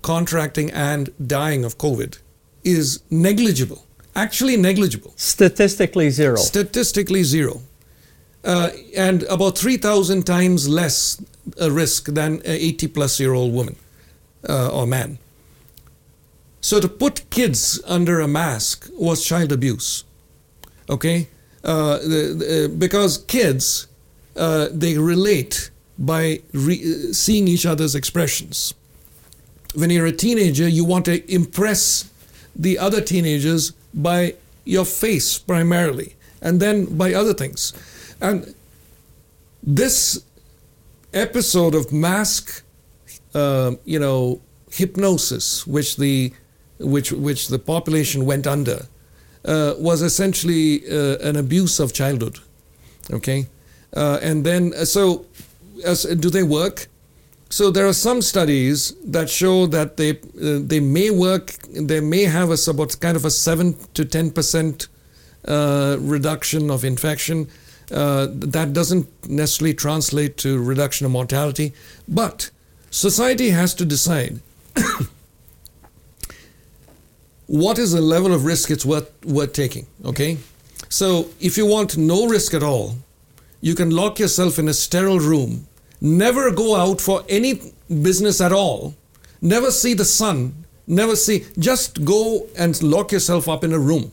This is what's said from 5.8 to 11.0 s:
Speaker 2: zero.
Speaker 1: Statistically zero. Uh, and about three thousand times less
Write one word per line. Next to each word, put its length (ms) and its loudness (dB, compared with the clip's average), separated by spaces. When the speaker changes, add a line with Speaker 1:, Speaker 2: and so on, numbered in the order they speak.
Speaker 2:
zero. 280 2
Speaker 1:
Statistically 840 0
zero. 380 0
Uh, 280 0
and 260 2
about 340 0
three 200 2
thousand 480 2
times 420 2
less 540 0